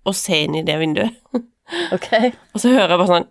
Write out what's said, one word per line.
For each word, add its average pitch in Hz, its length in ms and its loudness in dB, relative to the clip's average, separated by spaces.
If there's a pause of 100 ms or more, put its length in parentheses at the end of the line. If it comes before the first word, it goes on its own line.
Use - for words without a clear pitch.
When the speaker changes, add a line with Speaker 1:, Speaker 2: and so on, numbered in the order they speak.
Speaker 1:
og 196 180 -4
se 156 240 -2
inn 151 160 -4
i 160 80 -6
det 151 160 -2
vinduet. 180 320 -2 (160)
<laughs> 233 160 -6 (380)
Speaker 2:
Ok. - 180 -6 (460)
Speaker 1:
Og 208 100 -8
så 233 80 2
hører 214 240 4
jeg 175 80 4
bare - 80 4
sånn 175 240 2